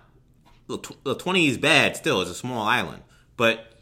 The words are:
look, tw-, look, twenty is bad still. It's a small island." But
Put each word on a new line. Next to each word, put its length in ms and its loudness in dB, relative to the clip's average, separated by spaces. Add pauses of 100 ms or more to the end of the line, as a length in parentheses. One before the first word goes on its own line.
(680)
look, 160 -10
tw-, 200 -16
look, 140 -2
twenty 300 2
is 100 0
bad 380 4
still. 260 0
It's 80 -4
a 40 -10
small 280 -6
island." 400 -2 (340)
But 460 0